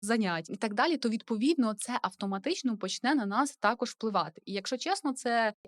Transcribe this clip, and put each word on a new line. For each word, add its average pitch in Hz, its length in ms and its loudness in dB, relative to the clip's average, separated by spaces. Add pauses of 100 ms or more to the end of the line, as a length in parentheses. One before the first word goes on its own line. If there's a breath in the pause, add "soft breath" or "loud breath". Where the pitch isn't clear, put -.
занять 202 480 0
і 202 60 -6
так 208 180 -2
далі, 285 220 2
то, 240 120 0
відповідно, 226 680 2
це 240 280 -4
автоматично 202 760 -2
почне 240 380 0
на 240 120 2
нас 233 300 0
також 233 340 0
впливати. 196 540 -2
І, - 80 -8
якщо 196 240 -4
чесно, 311 360 -2
це 233 400 2 (160)